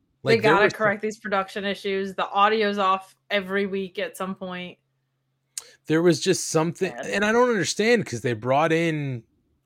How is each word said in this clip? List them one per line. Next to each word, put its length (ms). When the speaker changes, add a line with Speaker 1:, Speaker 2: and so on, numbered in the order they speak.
Speaker 1:
like, 140
Speaker 2:
They 40
Speaker 1:
there 120
Speaker 2:
gotta 100
Speaker 1:
was 80
Speaker 2:
correct 300
these 160
production 460
issues. 520
The 100
audio's 520
off 360
every 360
week 340
at 160
some 180
point. 440
Speaker 1:
There 160
was 160
just 300
something, 420
Speaker 2:
Sad. 160
Speaker 1:
and 180
I 60
don't 180
understand 560
'cause 180
they 100
brought 400
in, 500